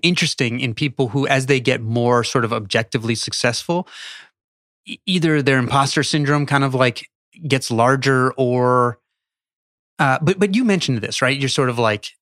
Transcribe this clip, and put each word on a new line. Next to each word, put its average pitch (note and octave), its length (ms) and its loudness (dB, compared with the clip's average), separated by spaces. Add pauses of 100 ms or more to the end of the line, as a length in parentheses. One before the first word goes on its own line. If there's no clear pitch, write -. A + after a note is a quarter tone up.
interesting C#3 580 0
in B2+ 140 -4
people C3+ 340 -2
who, C3+ 180 -2
as C3 200 0
they C3+ 140 2
get B2+ 200 0
more A#2+ 440 0
sort A#2+ 200 0
of A2 80 -4
objectively A2+ 600 -2
successful, - 760 -2 (960)
e-, - 220 -14
either E3 340 2
their C3+ 180 4
imposter C3+ 440 2
syndrome D3 420 0
kind C#3 180 0
of, C3 120 0
like, B2+ 340 0 (380)
gets C3 240 0
larger C3 640 2
or, B2 640 2 (1000)
uh, C3+ 220 2
but, F3+ 180 0
but G3 160 0
you B3+ 80 2
mentioned F3 380 0
this, G#2+ 220 -6
right? C3+ 160 0
You're C3+ 100 -2
sort B2+ 220 0
of A#2+ 80 -4
like G#2+ 440 -2